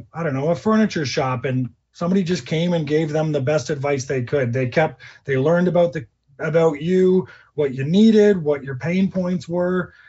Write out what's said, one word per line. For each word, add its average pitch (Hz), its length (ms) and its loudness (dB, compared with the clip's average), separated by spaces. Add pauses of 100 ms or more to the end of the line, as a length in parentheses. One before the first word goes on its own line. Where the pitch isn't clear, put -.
(120)
I 160 100 -8
don't 147 120 -2
know, 139 140 -2
a 170 80 0
furniture 214 500 0
shop, 131 380 -4
and 127 240 -2 (240)
somebody 185 320 0
just 175 220 -4
came 170 260 -2
and 160 140 -2
gave 151 240 0
them 156 220 -2
the 147 100 0
best 151 260 -2
advice 143 380 -4
they 131 160 -2
could. 123 320 -2
They 127 140 -2
kept, 143 340 -2 (220)
they 139 120 -2
learned 170 320 2
about 170 240 2
the, 156 140 -10 (320)
about 160 420 0
you, 185 480 2 (260)
what 143 200 -2
you 135 100 -4
needed, 208 580 6
what 143 220 -2
your 135 120 -8
pain 180 340 -2
points 180 380 -4
were, 180 440 -2 (160)